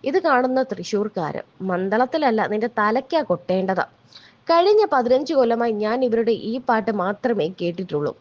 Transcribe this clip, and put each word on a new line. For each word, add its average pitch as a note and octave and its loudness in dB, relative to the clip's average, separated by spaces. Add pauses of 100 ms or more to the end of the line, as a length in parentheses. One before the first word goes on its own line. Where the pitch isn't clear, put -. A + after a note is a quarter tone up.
ഇത് D#4 0
കാണുന്ന C4 2
തൃശ്ശൂർക്കാര്, G3+ -6
മന്ദളത്തിലല്ല, G#3+ 0
നിന്റെ G#3+ -2
തലയ്ക്കാ A#3 0
കൊട്ടേണ്ടത്. F#3 -2 (640)
കഴിഞ്ഞ G4 4
പതിനഞ്ച് C4 2
കൊല്ലമായി A#3 2
ഞാൻ G#3+ -2
ഇവരുടെ A3+ 2
ഈ A3 -4
പാട്ട് A3+ 0
മാത്രമേ G3+ -2
കേട്ടിട്ടുള്ളൂ. E3+ -4